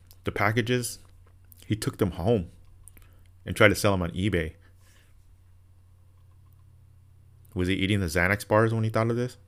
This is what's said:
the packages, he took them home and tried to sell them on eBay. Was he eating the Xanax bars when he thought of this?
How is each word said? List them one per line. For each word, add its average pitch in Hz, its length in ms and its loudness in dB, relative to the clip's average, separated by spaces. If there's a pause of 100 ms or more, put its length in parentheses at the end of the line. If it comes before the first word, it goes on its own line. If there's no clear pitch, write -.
(240)
the - 80 -4
packages, 117 680 0 (680)
he 107 120 -4
took - 220 -6
them 98 140 2
home 95 360 0 (960)
and 98 100 -8
tried 107 140 6
to 95 80 2
sell 104 160 2
them 92 100 0
on 87 80 -4
eBay. 87 440 -2 (3000)
Was 90 140 0
he 95 60 2
eating 98 260 0
the 95 60 -2
Xanax 87 400 0
bars 110 280 2
when 113 80 0
he 110 80 -2
thought 113 200 0
of 117 60 0
this? 123 200 -4 (100)